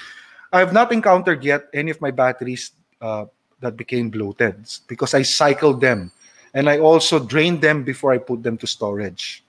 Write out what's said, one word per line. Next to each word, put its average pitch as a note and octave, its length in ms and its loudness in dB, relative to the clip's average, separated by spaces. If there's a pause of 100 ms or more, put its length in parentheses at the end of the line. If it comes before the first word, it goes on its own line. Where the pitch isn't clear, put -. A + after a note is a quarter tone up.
(500)
I F3+ 100 4
have F3+ 120 2
not A#3 180 4
encountered F#3 540 2
yet C#3+ 300 -2
any D3 160 -4
of D#3 100 -10
my C#3+ 100 -4
batteries, B2+ 640 -4 (300)
uh, G#2+ 240 -8 (340)
that A#2+ 160 -8
became A#2+ 320 -4
bloated G#2 480 -2 (300)
because B2 260 -6
I C#3 80 4
cycled C#3 640 2
them. G#2 280 0 (440)
And C#3+ 160 2
I D3 80 2
also D#3 400 4
drained D3+ 420 0
them D3+ 240 2
before C3+ 260 -2
I B2+ 60 4
put B2 260 -6
them A#2 140 -4
to A2+ 100 -10
storage, G2+ 840 -8